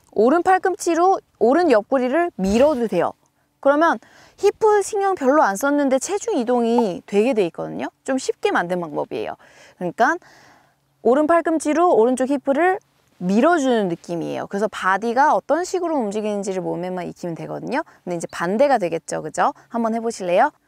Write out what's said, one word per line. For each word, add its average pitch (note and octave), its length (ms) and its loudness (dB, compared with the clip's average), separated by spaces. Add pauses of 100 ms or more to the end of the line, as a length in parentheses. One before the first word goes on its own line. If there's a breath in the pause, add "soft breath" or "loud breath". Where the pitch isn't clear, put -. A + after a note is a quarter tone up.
(120)
오른 C#4 300 4
팔꿈치로 F4+ 800 2 (180)
오른 D4+ 320 4
옆구리를 C4 640 0
밀어도 A#3+ 540 2
돼요. D#3 240 0 (480)
그러면 C#4+ 400 2 (380 soft breath)
히프 G#4 440 2
신경 G4 320 -2
별로 D4 280 2
안 G3 120 2
썼는데 C4+ 460 0
체중 G4+ 360 -4
이동이 A#3 680 0
되게 G#3+ 280 0
돼 G3+ 120 0
있거든요. D#3+ 400 -8 (160)
좀 C4 160 -2
쉽게 - 320 -4
만든 F3+ 300 -2
방법이에요. C#3+ 560 -6 (420 soft breath)
그러니까 A#3 380 0 (840 soft breath)
오른 C4+ 260 4
팔꿈치로 E4 680 2
오른쪽 B3 360 2
히프를 C#4+ 500 0 (380)
밀어주는 A#3+ 680 2
느낌이에요. D3+ 600 -8
그래서 G3+ 200 -4
바디가 A3+ 680 0
어떤 D4+ 300 -2
식으로 E4+ 320 -4
움직이는지를 G3+ 640 -4
몸에만 F3 460 -6
익히면 D#3+ 300 -10
되거든요. D#3 460 -6 (200 soft breath)
근데 F3 140 -6
이제 E3+ 140 -8
반대가 A3+ 460 0
되겠죠. E3 460 -6
그죠? F3+ 320 -2 (140 soft breath)
한번 A3+ 260 -2
해보실래요? A3+ 560 0 (180)